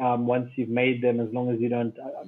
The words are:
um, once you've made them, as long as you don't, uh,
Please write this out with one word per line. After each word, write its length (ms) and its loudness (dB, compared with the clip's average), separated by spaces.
um, 260 2
once 300 0
you've 120 -2
made 340 2
them, 180 4
as 120 -2
long 180 -2
as 100 0
you 80 2
don't, 300 -2
uh, 300 -10